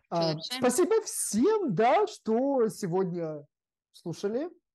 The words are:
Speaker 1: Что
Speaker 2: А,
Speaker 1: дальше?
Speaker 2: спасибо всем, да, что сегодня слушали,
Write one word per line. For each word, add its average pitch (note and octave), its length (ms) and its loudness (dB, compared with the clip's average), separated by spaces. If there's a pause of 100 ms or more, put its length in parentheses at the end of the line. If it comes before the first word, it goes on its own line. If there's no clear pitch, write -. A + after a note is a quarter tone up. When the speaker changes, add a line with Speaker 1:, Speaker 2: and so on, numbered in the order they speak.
(120)
Speaker 1:
Что E3+ 160 0
Speaker 2:
А, D#3 60 0
Speaker 1:
дальше? D#3+ 180 -8
Speaker 2:
спасибо F4 500 2
всем, D#4+ 720 0
да, C#4+ 320 4
что A#3+ 600 0
сегодня E3+ 800 -4 (460)
слушали, B3 580 -6 (240)